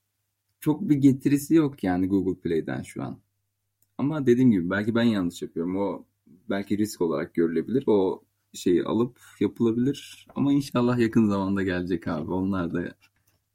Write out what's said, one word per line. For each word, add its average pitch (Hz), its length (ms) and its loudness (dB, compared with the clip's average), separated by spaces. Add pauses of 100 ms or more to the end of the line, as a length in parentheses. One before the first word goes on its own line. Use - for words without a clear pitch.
(600)
çok - 280 -2
bir 147 60 4
getirisi 139 600 2
yok 147 300 0
yani 92 240 0
Google 92 320 0
Play'den 69 420 -4
şu - 200 -12
an. 62 160 -10 (800)
Ama 143 280 -2
dediğim 123 240 6
gibi 90 200 2
belki 104 240 -2
ben 117 80 2
yanlış 101 400 0
yapıyorum. 87 340 -6
O 95 300 -4 (440)
belki 101 280 -2
risk 104 220 -2
olarak 78 340 -2
görülebilir. 82 520 0
O 95 360 2 (320)
şeyi - 300 2
alıp 120 360 -2 (200)
yapılabilir. 120 920 -2
Ama 139 180 0
inşallah 123 460 0
yakın 113 300 4
zamanda 98 340 -2
gelecek 90 460 -2
abi. 82 220 -6
Onlar 92 440 -2
da 87 200 -6 (600)